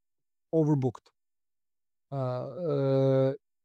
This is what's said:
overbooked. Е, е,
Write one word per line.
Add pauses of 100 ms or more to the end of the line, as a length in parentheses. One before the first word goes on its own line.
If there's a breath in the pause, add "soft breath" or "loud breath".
(520)
overbooked. (1000)
Е,
е, (280)